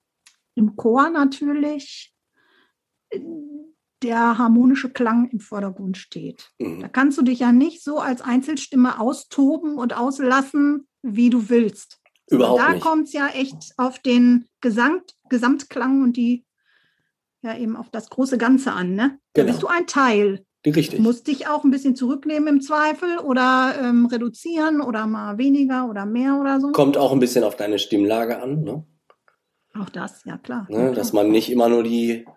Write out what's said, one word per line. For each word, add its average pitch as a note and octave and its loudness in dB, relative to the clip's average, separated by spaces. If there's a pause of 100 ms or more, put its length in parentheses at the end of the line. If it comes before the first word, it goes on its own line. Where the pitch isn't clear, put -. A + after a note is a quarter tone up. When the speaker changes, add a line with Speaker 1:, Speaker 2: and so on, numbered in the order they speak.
(540)
Speaker 1:
im G#3+ 0
Chor C4 2
natürlich, C#4+ -4 (960)
äh, F#4+ -10 (840)
der A#3 0
harmonische B3 4
Klang A#3+ 0
im A3 -6
Vordergrund G3 -8
steht. - -16
Speaker 2:
Mhm. - -8
Speaker 1:
Da - -12
kannst C#4 0
du E4 0
dich B3 2
ja B3 2
nicht C#4 2
so D4 -6
als B3+ -4
Einzelstimme C4 -2
austoben D4 -2
und A#3+ -4
auslassen, C#4 0 (160)
wie A#3+ 2
du A3+ 0
willst. A#3 0 (280)
Speaker 2:
Überhaupt B3 4
Speaker 1:
Da D4 4
Speaker 2:
nicht. F4 -4
Speaker 1:
kommt's D#4+ 0
ja C#4+ -2
echt - -8
auf B3+ -4
den B3 4 (140)
Gesamt-, B3+ 0 (140)
Gesamtklang C4 0
und A#3+ 2
die, A#3+ -2 (1000)
ja, A3+ -10
eben A3+ -6
auf A3+ -16
das G#3+ -12
große C4 -2
Ganze B3 4
an, F3+ -2
ne? B3 0 (160)
Da - 4
Speaker 2:
Genau. A#3+ 2
Speaker 1:
bist B3 -6
du - -2
ein F4 0
Teil. G#3 0 (200)
Speaker 2:
Richtig. D3+ 0
Speaker 1:
Du A3 2
musst A#3+ 0
dich - -4
auch D4+ -2
ein C#4+ 4
bisschen C#4 0
zurücknehmen D4+ -2
im C#4+ 4
Zweifel D4+ -2
oder, C4 0
ähm, A#3+ 4
reduzieren D4 -2
oder A3 -4
mal G#3 -6
weniger C4 2
oder G3+ -8
mehr C4 0
oder C#4 0
so. C#4+ -2
Speaker 2:
Kommt C#3+ 2
auch C3 2
ein C3+ 2
bisschen B2 2
auf G2+ -2
deine G#2 -4
Stimmlage A2 -2
an, D3 -6
ne? D3 -10 (960)
Speaker 1:
Auch F#3 -12
das, F#3 -14
ja E3 -14
klar. A#3+ -12
Speaker 2:
Ne, A#2 0
Speaker 1:
Ja, C3 2
Speaker 2:
dass A2+ -4
Speaker 1:
klar. G#2 2
Speaker 2:
man G#2 2
nicht A2+ 2
immer A#2+ 4
nur A#2 2
die A#2 -2 (100)